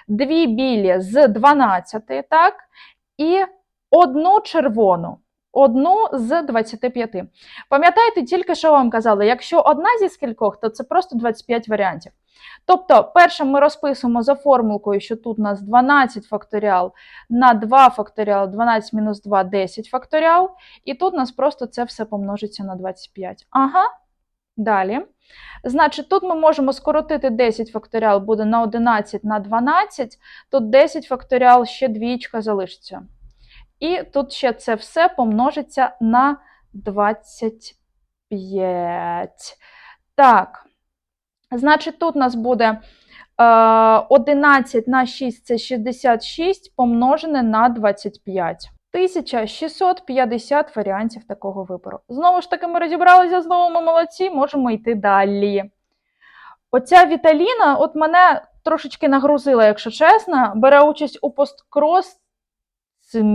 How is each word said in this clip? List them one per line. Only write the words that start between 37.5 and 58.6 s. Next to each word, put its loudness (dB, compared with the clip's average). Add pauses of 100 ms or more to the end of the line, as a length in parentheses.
п'ять. -8 (580)
Так. 4 (880)
Значить, -2
тут -2
у -2
нас -2
буде, -2 (720)
е, 6 (640)
одинадцять 2
на 0
шість — -10
це -2
шістдесят -4
шість, -6
помножене 0
на 0
двадцять -4
п'ять. -8 (220)
Тисяча -4
шістсот -4
п'ятдесят -2
варіантів -6
такого -12
вибору. -14 (100)
Знову 0
ж -18
таки, -6
ми -4
розібралися, 4
знову 0
ми 0
молодці, -2
можемо -2
йти -4
далі. 0 (1080)
Оця 6
Віталіна, 2
от -2
мене 2 (220)